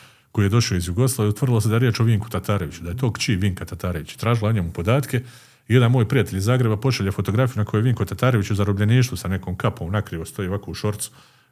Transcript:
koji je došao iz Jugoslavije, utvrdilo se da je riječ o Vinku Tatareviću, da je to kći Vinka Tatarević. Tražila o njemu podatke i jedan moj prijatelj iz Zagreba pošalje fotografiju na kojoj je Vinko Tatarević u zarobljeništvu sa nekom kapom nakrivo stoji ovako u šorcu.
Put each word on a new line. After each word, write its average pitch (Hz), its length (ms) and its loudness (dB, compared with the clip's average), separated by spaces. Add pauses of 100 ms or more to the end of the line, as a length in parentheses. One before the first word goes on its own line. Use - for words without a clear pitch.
(320)
koji 101 120 2
je 98 40 4
došao 110 280 2
iz 85 120 -2
Jugoslavije, 107 420 0
utvrdilo 117 300 2
se 113 80 0
da 107 60 2
je 113 40 2
riječ 120 220 2
o 113 40 4
Vinku 113 240 2
Tatareviću, 92 540 -4
da 87 80 -8
je 92 60 -6
to 120 160 0
kći - 240 -2
Vinka 90 280 -2
Tatarević. - 520 -6
Tražila 110 320 0
o 113 40 2
njemu 90 180 0
podatke 123 520 0 (460)
i 113 60 4
jedan 120 160 6
moj 123 180 4
prijatelj 101 300 0
iz 95 60 -2
Zagreba 117 320 2
pošalje 101 360 0
fotografiju 120 440 0
na 107 80 0
kojoj 107 160 0
je 113 40 2
Vinko 120 200 2
Tatarević 117 460 0
u 107 40 0
zarobljeništvu 107 600 2
sa - 120 -8
nekom 90 280 -4
kapom 92 360 -4
nakrivo 92 320 -4
stoji 95 240 -8
ovako 98 220 -6
u 80 40 -10
šorcu. - 360 -4 (420)